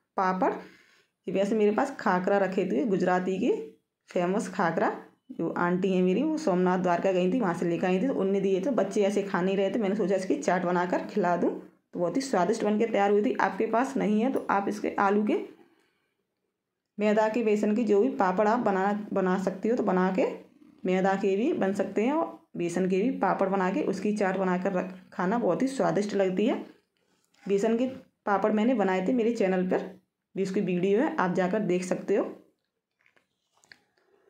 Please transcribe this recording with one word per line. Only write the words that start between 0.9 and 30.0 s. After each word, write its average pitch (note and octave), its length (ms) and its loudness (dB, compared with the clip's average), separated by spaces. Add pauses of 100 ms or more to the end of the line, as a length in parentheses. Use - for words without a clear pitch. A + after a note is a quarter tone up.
ये F3+ 60 -4
वैसे G3+ 220 0
मेरे G#3 180 4
पास C#4 260 -2
खाकरा G3 400 2
रखे F#3 260 0
थे, - 200 0
गुजराती F#3 540 0
के C4 120 2 (580)
फेमस F#3 400 -2
खाकरा, G3 400 0 (420)
जो E3 200 -4
आंटी F3+ 400 0
हैं F#3 120 2
मेरी, F#3 200 2
वो D#4 140 0
सोमनाथ F3+ 420 2
द्वारका F3 320 2
गई F#3 220 2
थी, C4 60 0
वहाँ F3+ 140 0
से E3+ 120 -4
लेकर E3+ 220 0
आई F#3 120 2
थी, B3 80 0
तो C#4 80 -2
उनने G3 260 0
दिए F#3+ 200 0
थे। C#4 120 -2
बच्चे G3+ 300 0
ऐसे G3+ 200 0
खा F3+ 180 -2
नहीं F#3+ 160 0
रहे G3 120 0
थे, B3+ 100 -2
मैंने G3+ 160 0
सोचा F#3 200 0
इसकी F#3 220 -2
चाट F#3 260 0
बनाकर F3+ 420 0
खिला F3 320 0
दूँ। B3+ 120 0 (440)
तो F3 60 -8
बहुत F3 160 -2
ही C4+ 80 0
स्वादिष्ट G#3 400 0
बन G#3 160 0
के A3+ 80 2
तैयार G3+ 240 2
हुई G#3 120 4
थी। - 120 0
आपके - 320 0
पास B3+ 300 0
नहीं G#3 240 2
है C4+ 100 0
तो - 180 -4
आप G3+ 200 0
इसके - 280 -6
आलू G#3 260 2
के, D#4 160 0 (1600)
मैदा G#3+ 320 2
के, G#3+ 140 -2
बेसन G#3 320 2
के, A#3+ 80 0
जो G3+ 180 4
भी B3+ 100 2
पापड़ G3+ 360 2
आप A#3 140 2
बना, G3 300 0 (220)
बना F#3+ 260 2
सकते F#3+ 300 -4
हो, B3 60 2
तो B3+ 80 -2
बना F#3 300 2
के C4 140 0 (580)
मैदा F#3+ 300 2
के G3 220 0
भी C4 180 0
बन G3 180 -2
सकते G3+ 300 -4
हैं C4+ 100 0
और E4 200 -2 (240)
बेसन E3+ 320 -2
के F#3+ 120 0
भी B3 80 0 (100)
पापड़ F#3 300 2
बना F#3 220 0
के D4 120 -2
उसकी G#3 320 -2
चाट F#3+ 220 0
बनाकर F#3 360 -2
रख, F3+ 200 -4 (200)
खाना G3 240 -2
बहुत G3+ 240 0
ही C4 60 2
स्वादिष्ट G3+ 480 0
लगती F#3+ 300 2
है। C#4 100 2 (880)
बेसन A3 340 0
के B3+ 100 0 (380)
पापड़ G#3 280 2
मैंने A3 220 2
बनाए F#3 320 0
थे, C4 60 2
मेरे A#3 200 2
चैनल F#3 340 0
पर - 240 -2 (440)